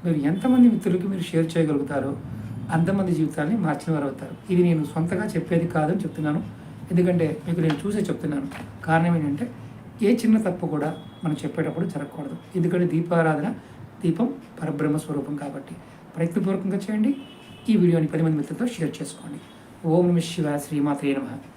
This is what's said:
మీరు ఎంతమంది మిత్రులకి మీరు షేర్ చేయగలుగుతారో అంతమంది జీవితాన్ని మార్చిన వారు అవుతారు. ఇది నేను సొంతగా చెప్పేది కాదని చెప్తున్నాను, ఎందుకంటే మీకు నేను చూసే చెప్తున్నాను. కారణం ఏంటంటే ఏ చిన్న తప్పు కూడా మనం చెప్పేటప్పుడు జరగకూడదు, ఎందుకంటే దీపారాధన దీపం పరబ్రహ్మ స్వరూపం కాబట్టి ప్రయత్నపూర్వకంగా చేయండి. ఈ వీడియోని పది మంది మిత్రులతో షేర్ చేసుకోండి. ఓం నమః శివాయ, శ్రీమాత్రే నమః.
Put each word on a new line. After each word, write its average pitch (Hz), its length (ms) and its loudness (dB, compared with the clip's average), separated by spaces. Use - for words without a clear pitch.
మీరు 165 160 2
ఎంతమంది 247 440 6
మిత్రులకి 180 380 0
మీరు 175 180 -2
షేర్ 160 240 2
చేయగలుగుతారో 143 580 0
అంతమంది 185 420 2
జీవితాన్ని 156 360 0
మార్చిన 151 300 -2
వారు 143 160 0
అవుతారు. - 240 -12
ఇది 180 160 6
నేను 156 140 4
సొంతగా 175 320 -2
చెప్పేది 165 400 2
కాదని 160 300 2
చెప్తున్నాను, 151 360 -2
ఎందుకంటే 175 360 4
మీకు 170 180 -2
నేను 151 180 2
చూసే 208 260 -2
చెప్తున్నాను. 143 380 -4
కారణం 165 320 4
ఏంటంటే 147 280 -2
ఏ 226 60 6
చిన్న 220 140 6
తప్పు 170 280 -2
కూడా 151 160 -2
మనం 151 180 0
చెప్పేటప్పుడు 160 520 -4
జరగకూడదు, 147 420 -8
ఎందుకంటే 175 360 2
దీపారాధన 165 540 2
దీపం 180 240 2
పరబ్రహ్మ 151 460 -2
స్వరూపం 147 280 -4
కాబట్టి 135 320 -12
ప్రయత్నపూర్వకంగా 185 680 0
చేయండి. 214 260 2
ఈ - 100 6
వీడియోని 165 320 6
పది 160 120 2
మంది 160 160 4
మిత్రులతో 156 340 -4
షేర్ 160 240 -2
చేసుకోండి. - 400 -10
ఓం 180 160 6
నమః 170 200 4
శివాయ, 147 380 -2
శ్రీమాత్రే 143 500 0
నమః. 120 180 -6